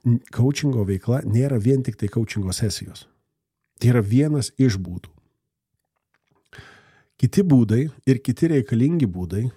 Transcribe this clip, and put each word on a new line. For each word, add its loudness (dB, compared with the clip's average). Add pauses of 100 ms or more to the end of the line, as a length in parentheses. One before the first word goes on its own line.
n-, 2 (120)
coachingo 0
veikla -2
nėra 0
vien 2
tik -8
tai -4
coachingo -4
sesijos. -8 (680)
Tai 4
yra 4
vienas 0
iš 2
būdų. -12 (2000)
Kiti 2
būdai 4 (260)
ir 2
kiti 0
reikalingi 0
būdai, -4